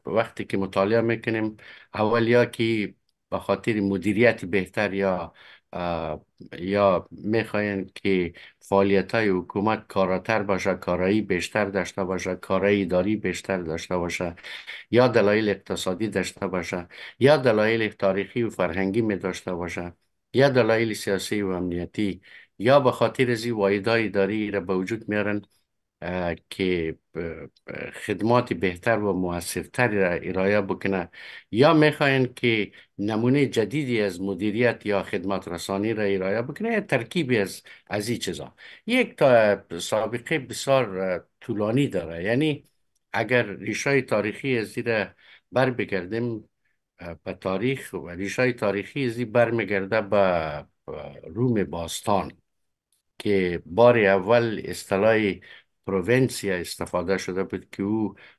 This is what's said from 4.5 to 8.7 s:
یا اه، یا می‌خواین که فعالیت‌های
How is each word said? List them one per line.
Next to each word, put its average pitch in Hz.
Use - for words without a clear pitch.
یا 92
اه، 85
یا 95
می‌خواین 104
که 90
فعالیت‌های 98